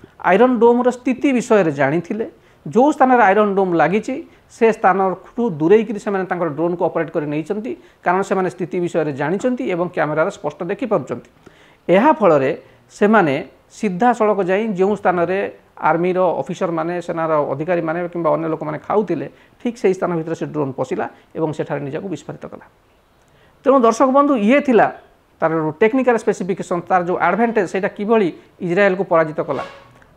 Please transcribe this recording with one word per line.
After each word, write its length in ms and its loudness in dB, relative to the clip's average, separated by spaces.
ଆଇରନ୍ 400 4
ଡୋମ୍‌ର 300 4
ସ୍ଥିତି 420 -2
ବିଷୟରେ 400 2
ଜାଣିଥିଲେ, 540 -2
ଯେଉଁ 240 4
ସ୍ଥାନରେ 320 4
ଆଇରନ୍ 320 4
ଡୋମ୍ 200 0
ଲାଗିଛି, 400 0
ସେ 220 2
ସ୍ଥାନଠୁ 800 -2
ଦୂରେଇକରି 500 2
ସେମାନେ 260 -4
ତାଙ୍କର 240 -4
ଡ୍ରୋନ୍‌କୁ 360 -2
ଅପରେଟ୍ 260 -2
କରି 140 -4
ନେଇଛନ୍ତି, 460 -6
କାରଣ 180 0
ସେମାନେ 280 -2
ସ୍ଥିତି 300 -8
ବିଷୟରେ 340 -2
ଜାଣିଛନ୍ତି 560 -4
ଏବଂ 180 -2
କ୍ୟାମେରାରେ 440 -2
ସ୍ପଷ୍ଟ 320 -10
ଦେଖିପାରୁଛନ୍ତି। 640 -4
ଏହାଫଳରେ 600 4
ସେମାନେ 440 2
ସିଧାସଳଖ 720 0
ଯାଇ 260 0
ଯେଉଁ 280 0
ସ୍ଥାନରେ 420 0
ଆର୍ମିର 420 0
ଅଫିସରମାନେ, 600 -4
ସେନାର 300 -4
ଅଧିକାରୀମାନେ 560 -4
କିମ୍ବା 220 -2
ଅନ୍ୟ 180 0
ଲୋକମାନେ 300 -6
ଖାଉଥିଲେ, 400 -2
ଠିକ୍ 160 -6
ସେହି 160 2
ସ୍ଥାନ 220 -4
ଭିତରେ 200 -4
ସେ 100 -8
ଡ୍ରୋନ୍ 280 -4
ପଶିଲା 320 -6
ଏବଂ 160 -2
ସେଠାରେ 300 -6
ନିଜକୁ 260 -10
ବିସ୍ଫୋରିତ 380 -12
କଲା। 200 -18
ତେଣୁ 140 6
ଦର୍ଶକ 280 4
ବନ୍ଧୁ, 280 4
ଇଏ 240 4
ଥିଲା 280 4
ତାର 100 0
ଟେକ୍ନିକାଲ 360 2
ସ୍ପେସିଫିକେସନ୍, 680 -4
ତାର 160 2
ଯେଉଁ 140 -2
ଆଡଭାଣ୍ଟେଜ୍, 500 0
ସେଇଟା 200 -4
କିଭଳି 400 0
ଇସ୍ରାଏଲକୁ 420 2
ପରାଜିତ 380 0
କଲା। 220 -4